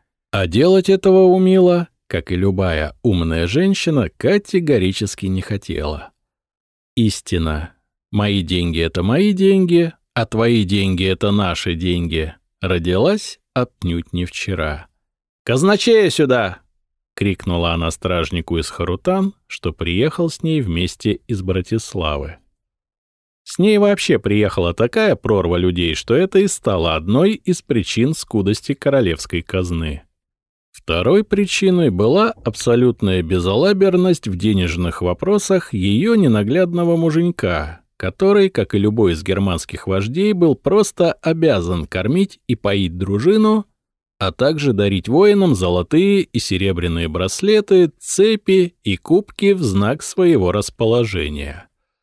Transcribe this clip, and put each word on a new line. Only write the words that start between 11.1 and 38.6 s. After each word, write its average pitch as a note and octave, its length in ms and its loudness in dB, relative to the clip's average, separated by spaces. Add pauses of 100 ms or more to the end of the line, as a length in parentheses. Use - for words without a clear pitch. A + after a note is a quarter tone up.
наши F#2+ 440 -2
деньги», E2 600 -4 (260)
родилась F#2 800 -2 (160)
отнюдь F2 580 -6
не F2 120 -4
вчера. D#2 600 -6 (580)
«Казначея G3 640 2
сюда!» B2 500 0 (540)
крикнула F2 580 -2
она E2 180 -2
стражнику E2+ 680 -4
из D#2 120 -4
Харутан, F#3 640 -4 (120)
что - 260 -8
приехал C3 580 -2
с - 120 -12
ней D#3+ 180 -2
вместе F2+ 680 -4
из G2+ 160 -6
Братиславы. F2+ 920 -6 (1080)
С - 160 -10
ней G#3 200 2
вообще G3+ 400 2
приехала G2+ 560 0
такая F3 420 0
прорва F2 400 0
людей, F2 380 0
что - 200 -2
это F#3+ 260 2
и G3+ 80 2
стало E2 460 -2
одной A2 400 2
из - 280 -4
причин A#2+ 500 -2
скудости G#2+ 600 -2
королевской G2 680 -2
казны. E2 600 -6 (720)
Второй A2+ 520 0
причиной F#3 680 0
была C3+ 420 2
абсолютная A#2 920 0
безалаберность F3 1040 2
в F#2+ 80 -4
денежных F2+ 640 0
вопросах F#3 720 -2
её A2 440 0
ненаглядного E3+ 800 2
муженька, D3+ 840 -2 (160)
который, F#3+ 540 2
как - 240 -2